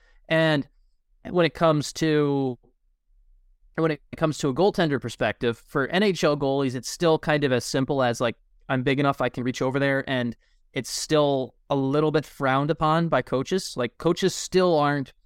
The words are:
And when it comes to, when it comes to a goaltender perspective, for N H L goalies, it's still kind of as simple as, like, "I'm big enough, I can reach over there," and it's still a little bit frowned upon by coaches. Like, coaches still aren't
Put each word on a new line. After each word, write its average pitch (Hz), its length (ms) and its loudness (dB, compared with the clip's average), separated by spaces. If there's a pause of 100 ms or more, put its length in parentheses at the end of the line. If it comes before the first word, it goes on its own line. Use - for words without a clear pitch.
(280)
And 160 400 2 (640)
when 175 160 2
it - 80 0
comes 156 400 0
to, 143 680 0 (1160)
when 160 160 0
it 147 100 -6 (160)
comes 156 220 -4
to 143 100 -2
a 127 40 -2
goaltender 160 480 0
perspective, 117 680 -4
for 139 200 -2
N 185 160 0
H 190 200 0
L 147 140 2
goalies, 135 380 -2
it's 120 140 -10
still 160 280 2
kind 151 260 0
of 131 80 2
as 120 140 0
simple 135 380 -2
as, 120 180 0
like, 120 140 0 (340)
"I'm 127 140 0
big 135 160 2
enough, 139 200 2
I 127 100 0
can 123 140 -8
reach 127 200 -2
over 131 160 0
there," 139 280 0
and 123 280 -2 (380)
it's - 180 -6
still 143 640 0 (140)
a 143 60 0
little 143 360 0
bit 147 140 0
frowned 139 440 0
upon 160 400 2
by 135 140 2
coaches. - 520 -4
Like, 123 220 -4
coaches 175 380 0
still 180 420 2
aren't 143 360 0 (120)